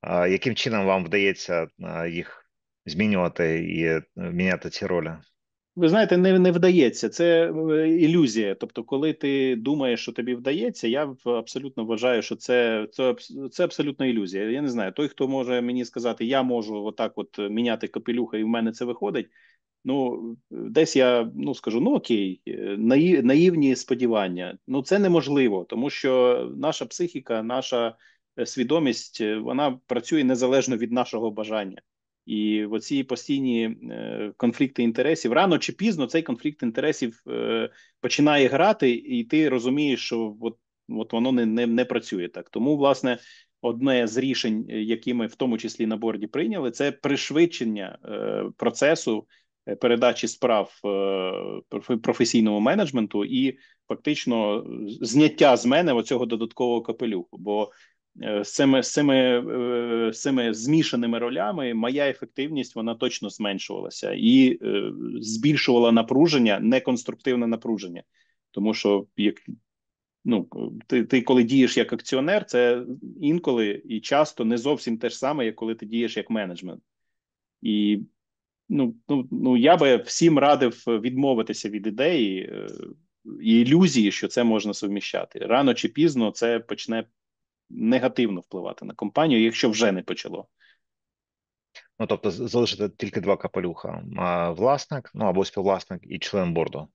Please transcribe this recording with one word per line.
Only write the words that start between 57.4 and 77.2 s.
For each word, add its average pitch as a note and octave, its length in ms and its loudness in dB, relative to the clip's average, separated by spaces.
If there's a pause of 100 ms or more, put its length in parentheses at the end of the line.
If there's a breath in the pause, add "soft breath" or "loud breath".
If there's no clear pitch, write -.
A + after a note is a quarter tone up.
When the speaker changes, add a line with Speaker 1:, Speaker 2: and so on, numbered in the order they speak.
Speaker 2:
е, G#2 200 -2
з - 100 -10
цими, C3+ 300 4
з - 100 -6
цими, C#3+ 240 4
е, A#2+ 960 0
з - 80 -12
цими B2 320 0
змішаними A#2 680 0
ролями C#3 540 -4
моя C3 360 0
ефективність, C3+ 640 -6
вона A2+ 200 -4
точно A#2+ 340 -4
зменшувалася G2 880 -6
і, B2+ 440 6
е, G#2 300 -2 (280)
збільшувала A#2+ 720 2
напруження, A#2 680 4
неконструктивне A#2+ 880 0
напруження. G#2+ 560 -6 (480)
Тому G#2+ 220 0
що, G2+ 340 2 (100)
як, G2+ 180 2 (920)
ну, A#2 240 0 (380)
ти, B2 160 2
ти B2+ 180 2
коли B2+ 220 4
дієш B2+ 340 4
як A#2 160 0
акціонер, D#3 520 -2
це B2 400 2 (360)
інколи C#3 640 0
і A2 140 -6
часто C#3 460 0
не A#2 120 2
зовсім A#2+ 400 -2
те A#2 120 -4
ж - 80 -10
саме, C3+ 280 -2
як A2 100 -4
коли A2+ 200 -6
ти A2+ 100 -14
дієш A2+ 320 -4
як G#2 120 -8
менеджмент. F#2 540 -6 (800)